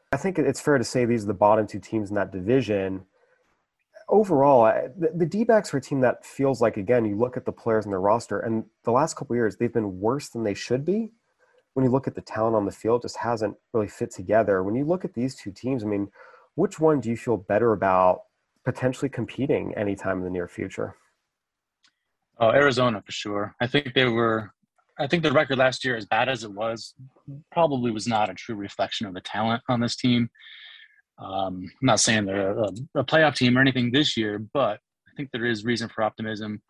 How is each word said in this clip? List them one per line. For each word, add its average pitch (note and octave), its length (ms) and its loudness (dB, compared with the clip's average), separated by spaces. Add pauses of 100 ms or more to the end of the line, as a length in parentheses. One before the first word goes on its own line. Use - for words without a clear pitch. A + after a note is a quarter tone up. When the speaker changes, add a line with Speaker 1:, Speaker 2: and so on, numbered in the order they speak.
(120)
Speaker 1:
I C3+ 60 2
think F#3 200 -4
it's C3+ 220 0
fair D3 160 2
to A#2 80 2
say B2 200 0
these A2+ 200 0
are G2+ 40 -6
the G#2 60 -2
bottom G#2 320 4
two G#2 120 -8
teams G#2 320 -6
in G#2 60 -2
that F#2+ 140 -2
division. G2 760 0 (1000)
Overall, C#3+ 560 6
I, - 320 2
the, E3 180 -2
the E3+ 120 0
D-backs G#3+ 460 2
are C#3+ 60 0
a - 20 -8
team C#3 200 -4
that A#2+ 260 0
feels C3+ 340 0
like, A2+ 160 2
again, A2 300 2
you G2+ 100 -2
look B2 220 -2
at - 80 -10
the G#2 60 -4
players A2 340 -2
in G#2 40 -6
their F#2+ 100 -2
roster, G#2 400 0
and A2 240 -2 (200)
the A#2 80 0
last D3 240 2
couple C3 160 -8
of A#2+ 60 0
years, A2 180 0
they've A#2 160 -2
been G2+ 260 -2
worse A#2+ 300 -2
than A#2 160 -6
they G2+ 100 0
should C3 300 -4
be. G#3 260 -2 (640)
When C3 140 0
you A#2+ 40 2
look C3 160 0
at C3 80 -6
the F#2 60 -12
talent A2+ 340 -2
on G2+ 120 2
the F#2+ 40 -4
field, A#2 320 0
just - 140 -10
hasn't A2+ 400 -4 (160)
really G#2+ 160 0
fit - 220 -8
together. G2 520 2
When G2+ 120 -2
you C3+ 100 -2
look F3+ 200 -2
at - 100 -10
these B2+ 200 -4
two - 160 -14
teams, A#2+ 320 -6
I G#2 40 -4
mean, G2+ 220 -4 (460)
which G3+ 240 -2
one D#3 220 4
do A2+ 80 -6
you A#2 80 -2
feel A2 220 -2
better G#2+ 340 2
about F#2 520 4 (400)
potentially C3 440 -2
competing A2+ 640 -4
anytime G2 440 -2
in F#2 60 -6
the F2+ 60 -6
near F2+ 160 -4
future? G2+ 480 -8 (1400)
Speaker 2:
Oh, A2+ 120 4
Arizona B2 560 4
for - 60 -14
sure. G#2 480 -6
I A#2+ 80 -2
think C#3+ 260 -2
they C3 120 4
were, A2+ 460 0 (460)
I D3+ 80 -2
think E3+ 160 0
the D3+ 100 2
record C#3 260 2
last C3 260 2
year, B2+ 120 -2
as G#2 100 -8
bad A#2+ 220 0
as A#2 160 -4
it G#2 80 -12
was, A2+ 420 -6 (580)
probably C3+ 400 2
was G#2+ 160 -6
not G#2+ 220 2
a F2+ 40 -12
true - 220 -10
reflection G2+ 500 -6
of F#2 80 -10
the F#2 60 -12
talent A2+ 480 -2
on B2 120 0
this A#2+ 160 -2
team. A#2+ 320 2 (920)
Um, F#2+ 520 -6 (100)
I'm C3 60 0
not A2 140 4
saying A2 240 2
they're F#2+ 260 0
a, A2 180 -2 (280)
a C3+ 80 0
playoff D#3 320 4
team B2 200 4
or C3 40 6
anything B2+ 320 2
this D3 240 2
year, G#2+ 220 -2 (140)
but A2+ 280 0 (280)
I - 80 -20
think C#3+ 140 -10
there A#2 140 -6
is G#2+ 200 -2
reason A#2 240 -2
for - 140 -6
optimism. G#2+ 680 -6